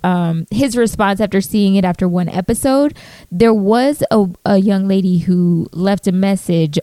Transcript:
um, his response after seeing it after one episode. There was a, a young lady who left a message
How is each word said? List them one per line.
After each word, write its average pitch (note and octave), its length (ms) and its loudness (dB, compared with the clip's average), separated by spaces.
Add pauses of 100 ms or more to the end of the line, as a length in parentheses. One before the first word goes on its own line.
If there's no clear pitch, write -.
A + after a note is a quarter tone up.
um, E3+ 460 -2
his A#3 260 -2
response G#3 460 0
after G3 180 0
seeing G3 360 0
it G3 100 2
after F3+ 240 -2
one F3 200 -2
episode. C4+ 680 -2 (360)
There A3 220 2
was A#3 560 0
a, G#3 180 2 (160)
a G3 140 2
young G3 300 0
lady F#3 320 0
who F3 520 0
left F#3+ 360 -2
a F#3+ 40 2
message F3+ 720 0